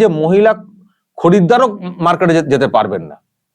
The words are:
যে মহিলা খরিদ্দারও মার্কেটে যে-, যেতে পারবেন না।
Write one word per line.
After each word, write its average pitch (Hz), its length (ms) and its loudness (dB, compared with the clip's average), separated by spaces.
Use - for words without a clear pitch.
যে 214 60 4
মহিলা 196 280 2
খরিদ্দারও 208 500 2
মার্কেটে 175 320 0
যে-, 165 160 -2
যেতে 131 140 0
পারবেন 104 420 -2
না। - 80 -20